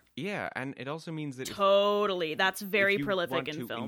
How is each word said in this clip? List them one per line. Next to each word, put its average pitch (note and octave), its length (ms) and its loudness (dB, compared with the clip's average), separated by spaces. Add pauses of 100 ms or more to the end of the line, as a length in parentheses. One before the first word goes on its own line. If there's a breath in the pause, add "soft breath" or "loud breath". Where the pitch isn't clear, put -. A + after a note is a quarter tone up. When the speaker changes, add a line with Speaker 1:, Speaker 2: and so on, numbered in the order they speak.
(140)
Speaker 1:
Yeah, D#3+ 400 -4
and C3 220 -6
it B2+ 120 -10
also D#3 220 -8
means D3+ 280 -6
that C3 100 -6
if - 80 -10
Speaker 2:
Totally, G3+ 800 4
that's F#3+ 260 2
very G3 340 2
Speaker 1:
if G3+ 60 0
you - 60 0
Speaker 2:
prolific F#3 260 0
Speaker 1:
want D3+ 160 0
Speaker 2:
in D3+ 120 -6
Speaker 1:
to A#2+ 80 -6
Speaker 2:
film. A#2 200 -4